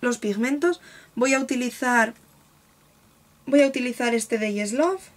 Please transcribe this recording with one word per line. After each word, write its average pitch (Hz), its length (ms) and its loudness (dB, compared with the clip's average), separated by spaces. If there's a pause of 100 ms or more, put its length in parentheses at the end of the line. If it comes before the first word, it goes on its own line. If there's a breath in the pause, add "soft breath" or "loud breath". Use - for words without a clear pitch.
los 240 160 -2
pigmentos. 262 600 0 (360 loud breath)
Voy 262 180 2
a 269 60 2
utilizar, 247 760 0 (1300)
voy 285 160 6
a 277 40 6
utilizar 247 480 -2
este 226 240 -2
de 214 160 -2
Yes 208 180 -4
Love 339 300 0 (140)